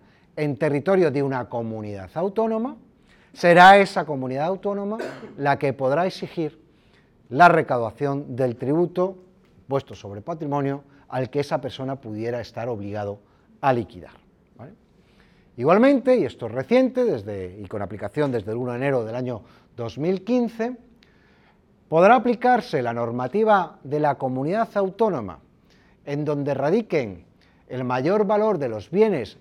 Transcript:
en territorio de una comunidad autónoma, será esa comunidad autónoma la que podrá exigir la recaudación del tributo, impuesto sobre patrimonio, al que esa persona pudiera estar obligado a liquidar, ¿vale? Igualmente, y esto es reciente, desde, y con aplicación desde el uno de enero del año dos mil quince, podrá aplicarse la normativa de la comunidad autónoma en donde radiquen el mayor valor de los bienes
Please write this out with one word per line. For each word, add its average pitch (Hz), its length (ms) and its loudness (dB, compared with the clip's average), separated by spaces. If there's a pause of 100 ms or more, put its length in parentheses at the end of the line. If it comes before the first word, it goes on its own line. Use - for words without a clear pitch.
(360)
en 147 200 -2
territorio 160 540 2
de 139 140 0
una 135 260 -4
comunidad 107 640 -8
autónoma, 220 640 -2 (580)
será 180 460 10
esa 190 260 0
comunidad 135 400 -4
autónoma 202 540 -6 (380)
la 139 200 0
que 139 160 0
podrá 135 320 0
exigir - 580 -8 (680)
la 156 200 8
recaudación 139 840 -2
del 123 200 0
tributo, 175 640 -2 (440)
impuesto 131 340 -6
sobre 101 260 -14
patrimonio, 143 640 -4 (260)
al 131 220 -6
que 143 80 -4
esa 143 200 -2
persona 135 360 -8
pudiera 113 440 -6
estar 117 300 -10
obligado 104 500 -8 (420)
a 139 120 4
liquidar, 95 400 -8 (420)
¿vale? 143 180 -20 (840)
Igualmente, 240 600 4
y 180 80 2
esto 120 200 -8
es 107 60 -8
reciente, 247 520 2
desde, 101 560 -4
y 104 60 -12
con 101 160 -6
aplicación 104 500 -4
desde 110 200 -4
el 113 60 -4
uno 123 160 -6
de 120 40 -6
enero 131 260 0
del 110 120 -8
año 123 260 -6 (340)
dos 117 220 -8
mil 180 260 -2
quince, 240 520 -4 (1120)
podrá 180 280 6
aplicarse 240 680 0
la 120 120 -4
normativa 131 880 0
de 143 160 -4
la 147 160 2
comunidad 143 600 -2
autónoma 180 640 -2 (680)
en 143 200 -4
donde 143 280 -2
radiquen 135 720 -2 (440)
el 127 180 -8
mayor 139 400 0
valor 214 320 0
de 139 120 -4
los 107 220 -10
bienes 180 500 0